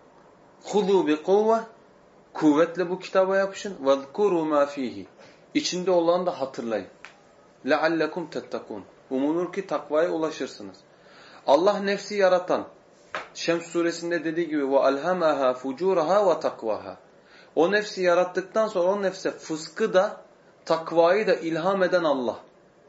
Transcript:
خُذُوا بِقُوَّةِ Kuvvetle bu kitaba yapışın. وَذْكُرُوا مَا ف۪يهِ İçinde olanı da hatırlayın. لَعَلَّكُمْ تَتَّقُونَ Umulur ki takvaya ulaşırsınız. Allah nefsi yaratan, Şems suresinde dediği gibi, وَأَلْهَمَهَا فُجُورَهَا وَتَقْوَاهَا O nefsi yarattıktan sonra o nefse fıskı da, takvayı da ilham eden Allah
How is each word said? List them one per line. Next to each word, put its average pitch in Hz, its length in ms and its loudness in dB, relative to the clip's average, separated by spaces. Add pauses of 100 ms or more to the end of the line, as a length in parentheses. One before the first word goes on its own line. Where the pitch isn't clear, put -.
(640)
خُذُوا 185 500 2
بِقُوَّةِ 214 460 2 (720)
Kuvvetle 165 560 2
bu 180 100 -4
kitaba 190 380 0
yapışın. 196 460 -4
وَذْكُرُوا 156 640 0
مَا 147 180 4
ف۪يهِ 107 400 -6 (480)
İçinde 175 380 -2
olanı 175 340 2
da 160 160 -4
hatırlayın. 117 460 -6 (760)
لَعَلَّكُمْ 156 640 -2
تَتَّقُونَ 113 520 -10 (280)
Umulur 156 440 -2
ki 196 140 -8
takvaya 156 440 -2
ulaşırsınız. 151 680 -6 (720)
Allah 185 320 4
nefsi 196 360 -4
yaratan, 180 520 2 (680)
Şems 170 320 -2
suresinde 170 580 -4
dediği 165 240 -4
gibi, 151 140 -2
وَأَلْهَمَهَا 139 920 2
فُجُورَهَا 165 640 0
وَتَقْوَاهَا 107 760 -2 (600)
O 165 160 4
nefsi 208 300 -2
yarattıktan 180 680 2
sonra 180 220 0
o 202 120 0
nefse 185 300 -2
fıskı 160 640 -6
da, 196 280 2 (440)
takvayı 170 640 2
da 180 80 4
ilham 165 480 -2
eden 175 200 2
Allah 131 320 0 (540)